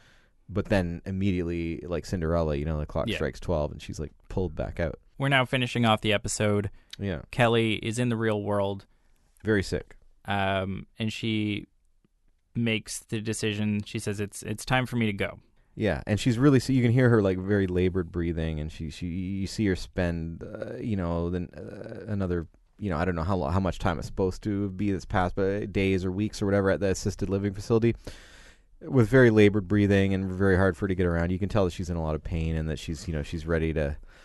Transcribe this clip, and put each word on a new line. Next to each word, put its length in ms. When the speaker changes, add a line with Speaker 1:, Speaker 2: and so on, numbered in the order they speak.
Speaker 1:
but 160
then 400
immediately, 840
like 180
Cinderella, 520
you 80
know, 120
the 80
clock 220
Speaker 2:
Yeah. 80
Speaker 1:
strikes 240
twelve 320
and 100
she's, 200
like, 100
pulled 260
back 280
out. 180
Speaker 2:
We're 120
now 160
finishing 400
off 160
the 100
episode. 580
Speaker 1:
Yeah. 220
Speaker 2:
Kelly 440
is 240
in 100
the 80
real 260
world. 420
Speaker 1:
Very 180
sick. 320
Speaker 2:
Um, 640
and 140
she 540
makes 460
the 220
decision. 640
She 140
says, 200
"It's, 240
it's 220
time 200
for 120
me 80
to 80
go." 260
Speaker 1:
Yeah, 280
and 120
she's 200
really, 200
so 140
you 80
can 100
hear 160
her, 140
like, 160
very 300
labored 440
breathing, 480
and 120
she, 180
she, 160
you 400
see 220
her 80
spend, 680
uh, 340
you 180
know, 340
then, 260
uh, 560
another, 360
you 100
know, 80
I 80
don't 80
know 80
how 140
lo-, 140
how 100
much 180
time 220
it's 80
supposed 340
to 300
be 200
that's 140
passed, 300
but 360
days 320
or 80
weeks 300
or 60
whatever 240
at 80
the 80
assisted 420
living 240
facility 420
with 260
very 220
labored 380
breathing 480
and 160
very 260
hard 180
for 100
her 20
to 80
get 100
around. 260
You 60
can 100
tell 180
that 80
she's 180
in 40
a 60
lot 140
of 80
pain 320
and 160
that 80
she's, 280
you 60
know, 80
she's 240
ready 280
to, 240